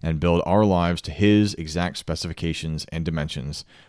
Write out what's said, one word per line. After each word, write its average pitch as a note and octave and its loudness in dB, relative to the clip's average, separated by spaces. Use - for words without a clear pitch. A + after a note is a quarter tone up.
and D#2+ -2
build E2+ 4
our G#2 4
lives F2 2
to - -10
his G#2 4
exact E2+ -4
specifications D#2+ -4
and E2 -4
dimensions, D2+ -6